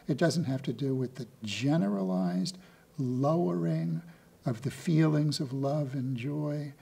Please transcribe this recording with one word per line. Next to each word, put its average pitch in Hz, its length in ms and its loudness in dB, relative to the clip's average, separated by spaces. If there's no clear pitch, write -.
It 147 80 2
doesn't 165 280 2
have 131 180 -2
to 135 100 -4
do 135 220 -2
with 127 220 -2
the 123 100 -10
generalized 98 1120 0
lowering 165 1040 0
of 123 160 -2
the 131 80 -2
feelings 151 680 2
of 131 140 -4
love 139 420 -2
and 131 220 -2
joy. 147 640 -4